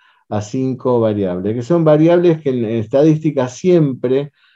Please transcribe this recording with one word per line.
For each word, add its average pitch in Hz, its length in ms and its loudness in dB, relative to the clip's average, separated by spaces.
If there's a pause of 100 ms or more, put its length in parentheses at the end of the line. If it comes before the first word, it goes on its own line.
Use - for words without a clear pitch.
(300)
a 104 120 -4
cinco 127 600 -2
variables, 104 540 -2
que 123 80 -6
son 170 200 0
variables 160 580 4
que 139 100 -2
en 123 140 -2
estadística 135 840 0
siempre, 143 840 0 (240)